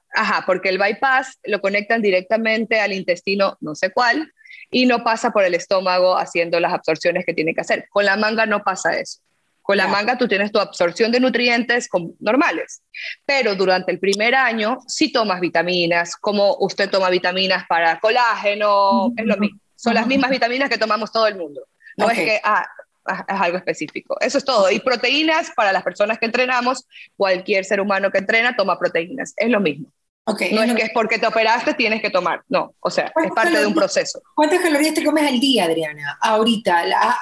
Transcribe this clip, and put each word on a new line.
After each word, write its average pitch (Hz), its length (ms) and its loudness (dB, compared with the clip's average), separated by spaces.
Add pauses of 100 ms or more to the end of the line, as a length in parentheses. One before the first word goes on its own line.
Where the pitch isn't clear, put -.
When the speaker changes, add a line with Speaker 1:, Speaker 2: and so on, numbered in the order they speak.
(120)
Speaker 1:
ajá, 214 320 0
porque 185 240 0
el 190 100 0
bypass 262 640 0
lo 202 160 -2
conectan 208 420 0
directamente 220 800 0
al 202 120 -2
intestino 190 680 -2
no 151 160 -10
sé - 160 -2
cuál 247 400 0 (360)
y 254 180 2
no 247 180 2
pasa 226 260 0
por 202 140 2
el 175 100 2
estómago 185 640 2
haciendo 170 400 -2
las 170 140 2
absorciones 170 520 0
que 170 100 -2
tiene 160 200 -2
que 165 60 -2
hacer. 208 280 -4
Con 202 160 0
la 196 120 2
manga 220 300 0
no 208 180 -2
pasa 180 340 -2
eso. - 220 -10 (420)
Con 202 140 0
la 190 80 2
Speaker 2:
Ya. 190 60 0
Speaker 1:
manga 214 280 0
tú 247 80 2
tienes 202 240 0
tu 214 80 0
absorción 196 540 0
de 254 80 2
nutrientes 240 680 0
com-, 170 300 -4
normales, 226 640 -2 (420)
pero 247 300 0
durante 185 380 0
el 185 80 -6
primer 208 340 0
año 233 440 0 (100)
sí - 240 -2
tomas 208 280 0
vitaminas, 170 760 0
como 202 420 0
usted 190 320 -2
toma 190 180 2
vitaminas 180 600 0
para 165 320 2
colágeno, 208 1040 2
Speaker 2:
Ujú. 240 100 -2
Speaker 1:
es 220 100 -4
lo 202 100 2
mismo. 208 240 -4 (160)
Son 233 180 -2
las 226 100 2
Speaker 2:
Ujú. 233 60 -2
Speaker 1:
mismas 269 200 2
vitaminas 254 380 0
que - 100 -2
tomamos 220 340 -2
todo 226 160 2
el 202 80 -2
mundo. 147 240 -12 (360)
No 208 140 2
es 226 80 0
Speaker 2:
Ok. 165 60 -2
Speaker 1:
que, 214 180 0
ah, - 240 0 (400)
ah, 185 220 -6
es 190 120 -2
algo 175 180 0
específico. - 640 -8
Eso 262 180 0
es 277 60 -2
todo. 202 280 2
Y 214 80 0
proteínas, 285 720 0
para 202 180 2
las 185 120 -2
personas 208 340 -2
que 226 80 -2
entrenamos, 254 600 -2 (300)
cualquier 190 480 0
ser 196 160 0
humano 196 300 0
que 196 80 0
entrena 226 380 0
toma 190 220 0
proteínas. 170 580 -6
Es 233 140 0
lo 208 100 2
mismo. 151 320 -4 (320)
Speaker 2:
Ok, 208 180 -4 (100)
Speaker 1:
No 214 60 2
Speaker 2:
es 220 60 2
Speaker 1:
es 233 40 2
Speaker 2:
lo 240 60 0
Speaker 1:
que 220 80 0
es 220 100 -4
porque 220 260 0
te 226 80 0
operaste 226 480 2
tienes 220 280 -2
que 208 80 -4
tomar. 175 380 -2
No, - 320 -2
o - 100 -4
sea, 160 160 -2
es - 60 -12
Speaker 2:
¿Cuántas 320 220 -2
Speaker 1:
parte 233 160 2
de 208 160 2
un 208 80 0
Speaker 2:
calorías, - 20 -2 (180)
Speaker 1:
proceso. - 280 -4 (120)
Speaker 2:
cuántas 349 260 2
calorías 311 340 2
te 320 100 -2
comes 302 240 2
al 247 120 0
día, 247 240 4
Adriana? 151 560 -4
Ahorita, 214 640 2
¿la-, 208 380 0